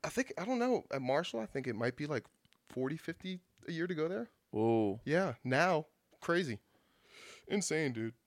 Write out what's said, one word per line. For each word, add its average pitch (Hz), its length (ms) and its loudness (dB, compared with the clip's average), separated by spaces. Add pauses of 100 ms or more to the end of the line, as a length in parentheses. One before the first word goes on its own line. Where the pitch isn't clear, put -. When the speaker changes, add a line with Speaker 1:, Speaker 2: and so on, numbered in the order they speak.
Speaker 1:
I 170 60 -4
think, - 300 -2
I 180 60 -4
don't 247 140 0
know, 247 340 2
at 135 80 -2
Marshall, 147 380 0
I 220 60 -4
think 135 220 -4
it 113 80 -2
might 117 200 0
be, 147 120 -6
like, 135 160 -2 (460)
forty, 131 280 -2
fifty 180 420 -8 (280)
a 175 40 -6
year 170 160 -2
to 180 80 -4
go 156 120 0
there. 214 220 -4 (220)
Speaker 2:
Whoa. 110 540 4
Speaker 1:
Yeah, 160 280 2 (100)
now. 156 440 2 (340)
Crazy. 170 380 0 (880)
Insane, 156 460 2
dude. 113 200 -2 (140)